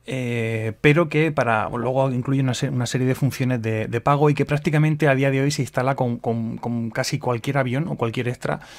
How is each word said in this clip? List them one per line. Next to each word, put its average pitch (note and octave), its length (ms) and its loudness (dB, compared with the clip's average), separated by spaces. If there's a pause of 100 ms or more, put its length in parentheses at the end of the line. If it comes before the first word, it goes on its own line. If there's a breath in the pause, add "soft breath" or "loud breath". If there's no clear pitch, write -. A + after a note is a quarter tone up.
eh, A2+ 760 -2
pero D3+ 280 6
que D#3 220 2
para, A#2 380 2
luego C3 420 0
incluye C3+ 300 0
una B2+ 120 2
se-, C3+ 160 -2
una B2 160 0
serie B2+ 220 0
de C3 80 2
funciones B2+ 460 0
de, A2 260 -2
de A#2 140 -2
pago D3 280 4
y D3 60 2
que C#3+ 100 0
prácticamente D3+ 640 2
a C3+ 80 6
día C3+ 160 2
de C3+ 100 2
hoy C#3+ 80 2
se D3 140 -2
instala B2+ 320 0
con, A#2+ 220 -2
con, A#2 400 -4
con A#2 340 -4
casi C3 260 -4
cualquier B2+ 400 -2
avión C3 300 0
o C#3+ 80 -4
cualquier A#2 320 -2
extra - 320 -6 (200 loud breath)